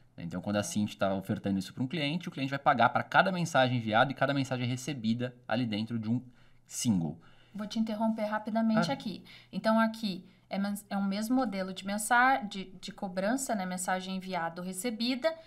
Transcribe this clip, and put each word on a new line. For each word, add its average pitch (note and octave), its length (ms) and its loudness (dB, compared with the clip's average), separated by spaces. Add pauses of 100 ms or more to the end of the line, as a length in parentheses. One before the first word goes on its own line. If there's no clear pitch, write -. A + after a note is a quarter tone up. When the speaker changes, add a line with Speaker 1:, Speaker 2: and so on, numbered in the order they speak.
(160)
Speaker 1:
né? - 80 -12
Então, E2+ 180 -6
quando G#2 160 0
a G2+ 60 4
Cinti G#2 320 -2
tá G2 180 0
ofertando G2 440 -2
isso F#2+ 160 -6
pra B2+ 100 -4
um B2+ 40 0
cliente, E3 420 -2
o - 20 -6
cliente C3+ 200 -4
vai C#3 80 -2
pagar B2 300 6
pra A#2 140 0
cada F#3 280 4
mensagem C3+ 460 2
enviada A2+ 340 4
e C3 40 -8
cada C#3 180 2
mensagem B2+ 340 -2
recebida B2 680 -2 (120)
ali A#2 180 0
dentro A2 320 -2
de A2 120 -4
um B2 120 0 (460)
single. F2 520 0 (340)
Speaker 2:
Vou G#3 140 -8
te A3+ 120 -4
interromper A3 460 0
rapidamente G#3+ 640 2
Speaker 1:
Ah. - 20 0
Speaker 2:
aqui. A#3 300 -8 (280)
Então, A3 280 2
aqui A3 440 0 (260)
é F#3+ 100 -4
mens-, G3+ 300 -4
é G3+ 60 -6
o G3 80 -2
mesmo G#3+ 320 0
modelo G3 380 0
de F#3+ 120 -12
mensa-, A#3+ 520 4 (100)
de, F#3+ 180 -8 (140)
de - 120 -12
cobrança, G3+ 640 -2
né? F#3 100 -2
Mensagem F#3 520 -2
enviada F3+ 440 -4
ou F3+ 60 -8
recebida, A#3+ 640 -2 (120)